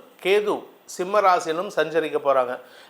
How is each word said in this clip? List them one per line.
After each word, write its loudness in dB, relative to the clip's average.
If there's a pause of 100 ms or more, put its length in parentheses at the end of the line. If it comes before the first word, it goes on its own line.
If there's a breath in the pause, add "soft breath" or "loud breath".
(240)
கேது 2 (420)
சிம்ம 0
ராசியிலும் 0
சஞ்சரிக்க -2
போறாங்க. 2 (360 loud breath)